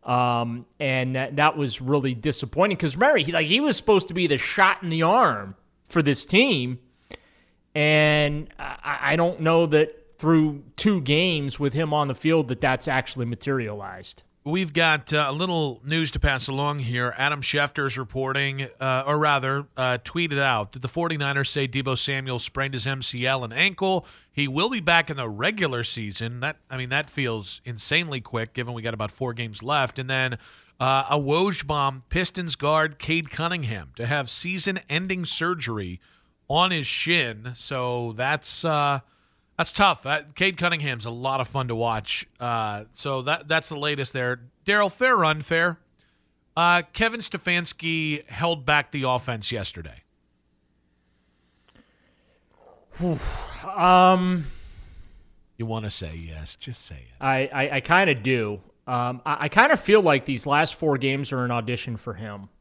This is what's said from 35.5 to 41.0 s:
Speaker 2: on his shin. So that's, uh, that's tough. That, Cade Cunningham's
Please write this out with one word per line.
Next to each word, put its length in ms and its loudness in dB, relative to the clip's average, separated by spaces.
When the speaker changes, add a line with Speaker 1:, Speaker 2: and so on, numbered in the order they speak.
Speaker 2:
on 220 2
his 160 -2
shin. 720 -2
So 560 -4
that's, 500 -2
uh, 380 0
that's 140 -2
tough. 320 4
That, 320 -4
Cade 220 0
Cunningham's 500 -2